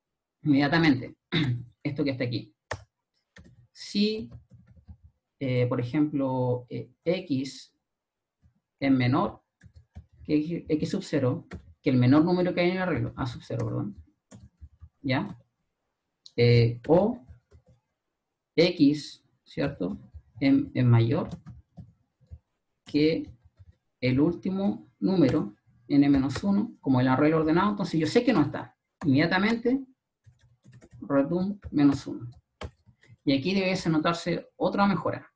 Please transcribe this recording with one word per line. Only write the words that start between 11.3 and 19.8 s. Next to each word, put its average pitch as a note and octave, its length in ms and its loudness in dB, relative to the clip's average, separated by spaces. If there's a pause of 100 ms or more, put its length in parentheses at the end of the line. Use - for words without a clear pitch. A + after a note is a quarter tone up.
que - 80 0
el B2+ 80 4
menor C3+ 280 6
número F3+ 280 2
que F3+ 80 -4
hay F3 100 2
en F#3 40 -2
el F#3 80 -4
arreglo, D3 320 -4
A - 100 -4
sub B2 160 -10
cero, - 240 -6
perdón, A#2+ 300 -6 (1080)
¿ya? C#3+ 340 -4 (1000)
Eh, A#2+ 540 4
o G3+ 360 2 (1300)
X, D3+ 680 2 (220)
¿cierto? - 520 -6 (440)